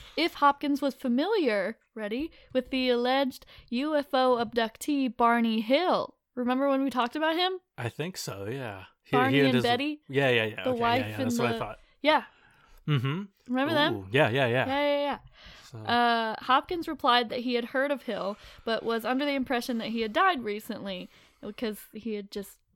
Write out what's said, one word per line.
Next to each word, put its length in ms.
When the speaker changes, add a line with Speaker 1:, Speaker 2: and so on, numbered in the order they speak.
Speaker 1:
if 180
Hopkins 480
was 120
familiar, 840
ready, 360
with 180
the 200
alleged 560
U 260
F 160
O 320
abductee 720
Barney 440
Hill. 540
Remember 340
when 140
we 80
talked 260
about 200
him? 220
Speaker 2:
I 100
think 280
so, 340
yeah. 340
He, 120
Speaker 1:
Barney 180
Speaker 2:
he 60
and 80
Speaker 1:
and 80
Speaker 2:
his 80
Speaker 1:
Betty? 440
Speaker 2:
Yeah, 220
yeah, 140
yeah. 200
Speaker 1:
The 60
Speaker 2:
Okay, 100
Speaker 1:
wife 220
Speaker 2:
yeah, 60
yeah. 120
Speaker 1:
and 100
Speaker 2:
That's 80
what 100
I 40
Speaker 1:
the 60
Speaker 2:
thought. 200
Speaker 1:
Yeah. 200
Speaker 2:
Mm-hmm. 340
Speaker 1:
Remember 260
them? 220
Speaker 2:
Ooh, 140
yeah, 200
yeah, 160
yeah. 200
Speaker 1:
Yeah, 140
yeah, 220
yeah. 160
Speaker 2:
So 80
Speaker 1:
Uh, 640
Hopkins 440
replied 420
that 100
he 140
had 120
heard 240
of 120
Hill, 340
but 180
was 220
under 200
the 80
impression 460
that 100
he 140
had 100
died 320
recently 680
because 380
he 220
had 160
just 280